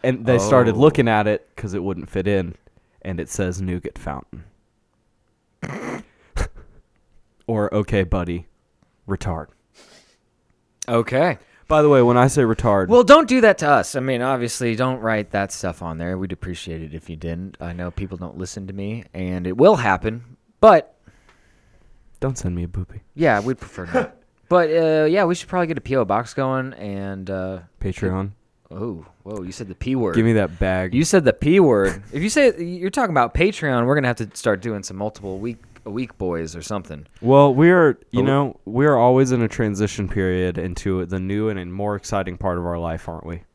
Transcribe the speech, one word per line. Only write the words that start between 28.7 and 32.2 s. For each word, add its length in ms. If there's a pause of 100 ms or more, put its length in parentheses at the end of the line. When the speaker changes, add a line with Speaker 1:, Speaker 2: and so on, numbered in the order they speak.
Speaker 2:
Oh, 340 (160)
whoa, 200
you 100
said 160
the 80
P 180
word. 220
Speaker 1:
Give 80
me 80
that 260
bag. 340
Speaker 2:
You 120
said 200
the 80
P 280
word. 420 (100)
If 100